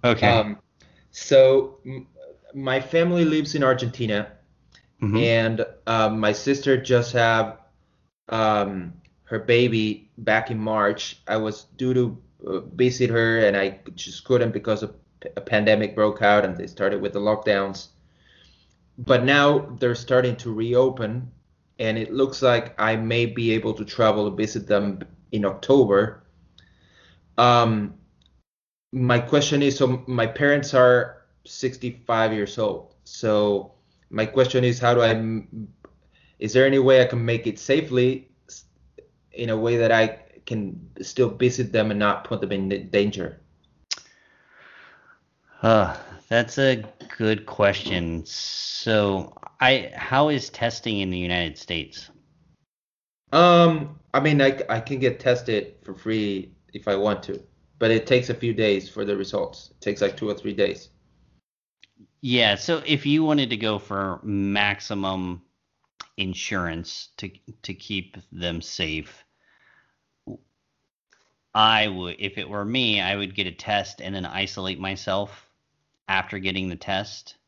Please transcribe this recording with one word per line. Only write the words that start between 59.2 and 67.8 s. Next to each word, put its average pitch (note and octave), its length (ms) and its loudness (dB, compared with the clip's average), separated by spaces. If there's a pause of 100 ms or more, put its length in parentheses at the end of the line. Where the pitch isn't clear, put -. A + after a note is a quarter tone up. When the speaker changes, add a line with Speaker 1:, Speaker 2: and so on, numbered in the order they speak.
Speaker 2:
It - 100 -20
takes, G#2 180 -6
like, G2 160 -2
two G#2 140 -6
or G2+ 40 -4
three G#2 200 -10
days. G2 340 -4 (1300)
Speaker 1:
Yeah, A#2+ 340 2
so D#3 320 -4
if C#3+ 180 -2
you D3+ 200 2
wanted D3 260 0
to A#2+ 60 -4
go G#2+ 220 -2
for G2 440 -6
maximum G2 1200 -4 (760)
insurance F2+ 920 -8 (100)
to, G2 120 -12 (320)
to F#2+ 120 -12
keep F#2+ 420 -10 (160)